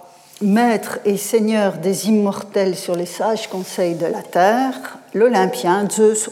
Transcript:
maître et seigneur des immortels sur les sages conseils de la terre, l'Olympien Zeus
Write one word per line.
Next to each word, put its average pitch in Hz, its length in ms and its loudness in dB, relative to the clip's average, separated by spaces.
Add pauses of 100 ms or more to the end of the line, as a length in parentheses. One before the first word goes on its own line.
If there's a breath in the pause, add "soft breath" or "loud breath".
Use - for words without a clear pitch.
(400 loud breath)
maître 214 640 0
et 202 120 0
seigneur 214 640 0
des 185 300 -2
immortels 196 680 0
sur 175 200 -4
les 175 100 -4
sages 214 420 -4
conseils 185 460 -4
de 165 120 -2
la 180 160 -4
terre, 240 760 0 (160)
l'Olympien 196 760 2
Zeus 220 420 2